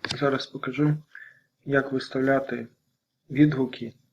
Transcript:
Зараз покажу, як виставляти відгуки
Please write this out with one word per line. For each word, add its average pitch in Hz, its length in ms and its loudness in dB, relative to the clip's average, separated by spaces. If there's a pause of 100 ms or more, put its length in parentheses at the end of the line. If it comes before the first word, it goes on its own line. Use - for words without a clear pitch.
Зараз 135 440 -2
покажу, 151 500 0 (680)
як 139 260 0
виставляти 131 760 -2 (640)
відгуки 131 640 2 (200)